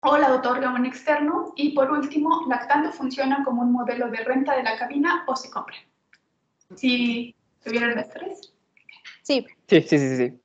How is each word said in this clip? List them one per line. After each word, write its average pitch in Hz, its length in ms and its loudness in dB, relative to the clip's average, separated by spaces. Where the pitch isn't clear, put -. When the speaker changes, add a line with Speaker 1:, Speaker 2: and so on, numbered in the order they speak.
Speaker 1:
o 285 140 4
la 262 160 4
otorga 254 400 0
un 247 120 0
externo? 294 680 -2
Y 285 180 0
por 269 180 2
último, 302 560 0
¿Lactando 285 440 0
funciona 269 520 -2
como 240 180 -2
un 240 100 2
modelo 240 380 -2
de 226 140 -6
renta 269 320 0
de 247 80 0
la 220 140 -2
cabina 285 500 0
o 254 80 -2
se - 140 -12
compra? - 260 -12
¿Sí 240 600 -2
tuvieron 233 320 -2
las - 140 -6
tres? - 440 -14
Speaker 2:
Sí. 269 240 0
Speaker 3:
Sí, 170 140 8
sí, 156 160 2
sí, 131 200 2
sí. 123 280 -2